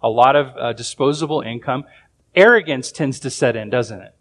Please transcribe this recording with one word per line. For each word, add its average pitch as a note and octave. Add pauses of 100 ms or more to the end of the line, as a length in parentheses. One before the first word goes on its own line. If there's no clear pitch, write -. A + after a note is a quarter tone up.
a A#2
lot B2
of, C3+
uh, A#2+
disposable C#3+
income, A#2+ (500)
arrogance F3+
tends C3+
to C3
set A#2+
in, G#2+
doesn't A2+
it? G2+